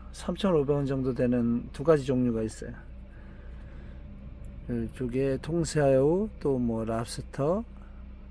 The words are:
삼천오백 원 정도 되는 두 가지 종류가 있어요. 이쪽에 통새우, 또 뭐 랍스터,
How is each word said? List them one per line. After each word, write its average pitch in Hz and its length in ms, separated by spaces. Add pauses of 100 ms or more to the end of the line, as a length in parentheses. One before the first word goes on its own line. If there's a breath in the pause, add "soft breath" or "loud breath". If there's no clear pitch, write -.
(120)
삼천오백 160 600
원 143 120
정도 131 260
되는 120 600
두 143 120
가지 147 220
종류가 123 360
있어요. 110 300 (2000 loud breath)
이쪽에 123 720
통새우, 151 880 (100)
또 135 180
뭐 113 280
랍스터, 135 800 (680 loud breath)